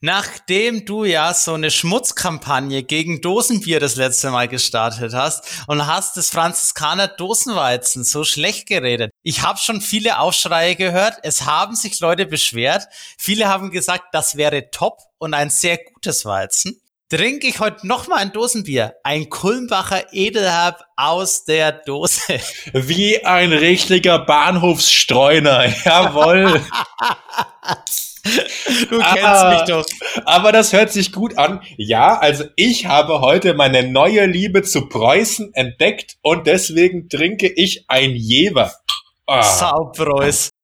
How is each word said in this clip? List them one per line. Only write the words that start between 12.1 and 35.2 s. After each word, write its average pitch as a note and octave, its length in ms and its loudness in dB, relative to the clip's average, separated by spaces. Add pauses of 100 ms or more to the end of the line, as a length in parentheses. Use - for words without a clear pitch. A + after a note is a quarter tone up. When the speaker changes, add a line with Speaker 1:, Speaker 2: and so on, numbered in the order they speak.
Speaker 1:
beschwert. D3 640 -2 (320)
Viele G#3+ 300 -2
haben F#3+ 200 -2
gesagt, F3+ 440 -6
das - 220 -2
wäre D3 360 -2
top - 260 -4 (220)
und D#3 160 -6
ein D3 160 0
sehr E3+ 260 0
gutes - 480 -8
Weizen. F#2+ 540 -4 (300)
Trinke B3 360 -2
ich B3 140 -4
heute G#3+ 260 -4
noch B3 220 -4
mal F4+ 80 -2
ein G3 160 -2
Dosenbier. F3+ 720 -4
Ein D3+ 260 -4
Kulmbacher G3+ 840 -4
Edelherb F#3 680 0 (120)
aus E3+ 500 -2
der D#3 260 2
Dose. D3+ 680 -4 (160)
<laughs> - 180 -16
Speaker 2:
Wie E3+ 500 0
ein F3+ 300 4
richtiger F3+ 640 4
Bahnhofsstreuner. D3 1500 4 (120)
<laughs> - 80 -4
Jawohl. E3+ 760 4 (2250)
Speaker 1:
Du A#3 100 0
kennst F#3 240 2
Speaker 2:
Ah, G3 280 6
Speaker 1:
mich E3+ 180 4
doch. D#3+ 160 0 (400)
Speaker 2:
aber F#3+ 260 6
das A3 200 6
hört G#3+ 200 4
sich G3 200 -2
gut G#3 260 -6
an. E3+ 240 0 (160)
Ja, A2+ 420 4
also D3 260 2 (100)
ich A3+ 300 0
habe D3+ 360 2
heute E3+ 320 4
meine C3 340 4
neue F3 380 4
Liebe F#3+ 380 0
zu D#3 240 -2
Preußen G3 640 0